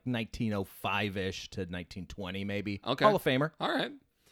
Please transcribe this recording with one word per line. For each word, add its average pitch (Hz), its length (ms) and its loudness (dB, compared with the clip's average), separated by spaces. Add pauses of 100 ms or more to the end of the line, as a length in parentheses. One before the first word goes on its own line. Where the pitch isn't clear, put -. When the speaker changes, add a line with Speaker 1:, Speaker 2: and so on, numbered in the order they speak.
Speaker 1:
nineteen 113 480 -2
oh 98 120 0
five-ish 98 840 -2
to 95 160 -4
nineteen 90 380 -8
twenty 98 380 -6
maybe. 101 420 -2
Speaker 2:
Okay. 131 200 4
Speaker 1:
Hall 208 100 8
of 170 80 0
Famer. 143 360 4
Speaker 2:
All 311 140 0
right. 254 180 0 (400)